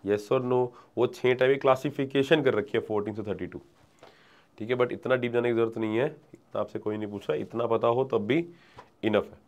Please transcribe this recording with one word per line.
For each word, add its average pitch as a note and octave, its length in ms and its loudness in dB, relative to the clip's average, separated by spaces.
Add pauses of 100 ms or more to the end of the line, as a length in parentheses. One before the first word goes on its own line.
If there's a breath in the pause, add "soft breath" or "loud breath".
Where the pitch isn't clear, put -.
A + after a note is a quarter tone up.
Yes G2+ 280 0
or C3 80 2 (120)
no? B2+ 80 2 (380 loud breath)
वो B2 100 2
छः B2+ 260 0
टाइप B2+ 180 4
की C#3 100 2
क्लासिफिकेशन C#3 800 2
कर B2+ 100 4
रखी G#2 240 -2
है G#2+ 80 0
फोर्टीन G#2 300 -4
से G#2+ 80 -10
थर्टी F2+ 240 -8
टू, - 140 -14 (960 loud breath)
ठीक A2 120 -10
है, B2 80 0
but B2 140 2
इतना B2 240 0
डीप A#2+ 160 -2
जाने A#2+ 180 0
की A#2 60 2
ज़रूरत A2+ 220 0
नहीं A2 200 -2
है, C3+ 100 0 (260)
इतना - 280 -8
आपसे G#2+ 180 -6
कोई G#2+ 180 -6
नहीं G#2+ 140 -8
पूछ G2+ 180 -10
रहा, - 100 -2
इतना A#2 280 -6
पता A2+ 200 2
हो A#2+ 240 2
तब G#2 160 0
भी E3 180 2 (580 loud breath)
इनफ G#2+ 220 4
है। - 120 -20 (100)